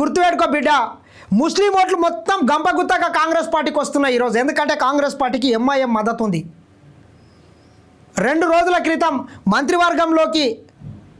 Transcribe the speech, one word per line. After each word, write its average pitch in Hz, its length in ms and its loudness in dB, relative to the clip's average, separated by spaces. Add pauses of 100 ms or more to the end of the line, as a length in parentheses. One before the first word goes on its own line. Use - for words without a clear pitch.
గుర్తుపెట్టుకో 339 520 0
బిడ్డ, 294 160 0 (720)
ముస్లిం 339 380 0
ఓట్లు 370 260 2
మొత్తం 339 320 -2 (140)
గంపగుత్తగా 349 560 0 (120)
కాంగ్రెస్ 320 340 0
పార్టీకి 302 280 -2
వస్తున్నాయి 277 360 0
ఈరోజు. 233 240 0
ఎందుకంటే 294 340 0 (100)
కాంగ్రెస్ 277 360 0
పార్టీకి 254 260 -2 (100)
ఎంఐఎం 262 400 0
మద్దతు 226 300 -2
ఉంది. 170 140 -2 (1800)
రెండు 320 280 0
రోజుల 349 240 2 (100)
క్రితం 320 260 0 (400)
మంత్రివర్గంలోకి 320 920 2 (760)